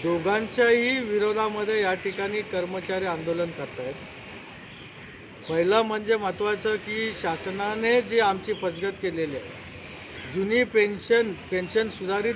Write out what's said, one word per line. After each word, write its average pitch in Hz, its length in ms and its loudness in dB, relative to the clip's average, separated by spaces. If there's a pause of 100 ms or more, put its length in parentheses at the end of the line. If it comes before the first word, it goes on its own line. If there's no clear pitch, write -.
दोघांच्याही 226 1000 4
विरोधामध्ये 214 800 0
या 185 140 2
ठिकाणी 196 480 -4
कर्मचारी 185 640 -2
आंदोलन 170 440 -2
करतायत. 135 420 -8 (1600)
पहिलं 175 320 6
म्हणजे 214 340 2
महत्त्वाचं 208 640 0
की 220 360 -4
शासनाने 208 880 0
जी 220 180 2
आमची 202 340 2
फसगत 185 480 -2
केलेली 160 340 -2
आहे, - 1000 -12
जुनी 208 320 4
पेन्शन, 214 680 4 (200)
पेन्शन 190 380 0
सुधारित 202 460 0